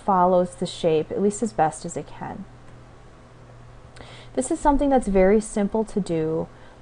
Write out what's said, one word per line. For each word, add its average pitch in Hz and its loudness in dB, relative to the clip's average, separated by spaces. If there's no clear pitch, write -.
follows 180 4
the 185 -4
shape, 160 0
at - -4
least 202 0
as 220 -4
best 156 -2
as 175 -10
it 151 -10
can. - -12
This 254 -4
is 330 -2
something 285 4
that's 262 4
very 196 4
simple 214 -2
to - -4
do, 160 -2